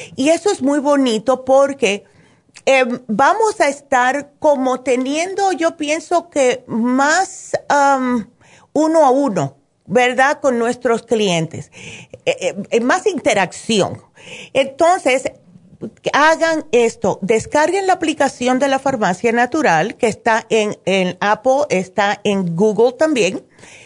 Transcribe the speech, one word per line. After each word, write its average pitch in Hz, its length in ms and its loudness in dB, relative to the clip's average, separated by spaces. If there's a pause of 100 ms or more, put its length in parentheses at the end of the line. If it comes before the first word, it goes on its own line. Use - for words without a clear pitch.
(140)
Y 269 140 0
eso 339 240 2
es - 80 -6
muy 277 200 0
bonito 254 640 0
porque, 262 580 2 (640)
em, 262 420 2
vamos 349 520 2
a 294 80 2
estar 269 720 -2
como 262 440 0
teniendo, 311 720 -2
yo 330 240 -2
pienso 311 520 -4
que 254 380 0
más, 277 840 -2 (160)
am, 262 640 0 (420)
uno 320 340 2
a 254 40 4
uno, 220 460 0 (300)
¿verdad? 254 540 2
Con 254 180 0
nuestros 233 440 -2
clientes. 175 720 -2 (520)
Eh, - 160 0
eh, 180 140 -4 (160)
eh, 220 100 0
más 311 260 0
interacción. 202 960 -2 (520)
Entonces, 277 720 0 (880)
hagan 311 580 2
esto, 226 500 0
descarguen 311 680 0
la 359 60 2
aplicación 277 640 -2
de 277 80 2
La 269 100 0
Farmacia 226 540 -2
Natural, 240 640 0
que 247 100 -2
está 226 420 -2
en, 208 360 0
en 180 360 0
Apple, 254 500 0
está 202 520 -2
en 196 320 -2
Google 220 380 2
también. 247 520 0 (420)